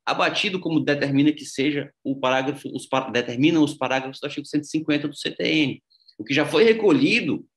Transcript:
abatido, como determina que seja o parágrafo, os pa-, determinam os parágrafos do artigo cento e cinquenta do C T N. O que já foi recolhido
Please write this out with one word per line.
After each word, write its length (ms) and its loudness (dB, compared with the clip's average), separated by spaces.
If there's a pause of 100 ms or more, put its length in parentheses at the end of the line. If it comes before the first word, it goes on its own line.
abatido, 540 0
como 220 0
determina 520 2
que 120 -12
seja 460 -4 (140)
o 140 -4
parágrafo, 560 -2
os 120 -12
pa-, 220 -2
determinam 540 2
os 120 0
parágrafos 460 -4
do 60 -6
artigo 180 -10
cento 200 -4
e 20 -16
cinquenta 400 -2
do 100 -10
C 140 -6
T 140 -6
N. 380 0 (360)
O 60 -12
que 100 -4
já 100 2
foi 200 4
recolhido 800 2 (100)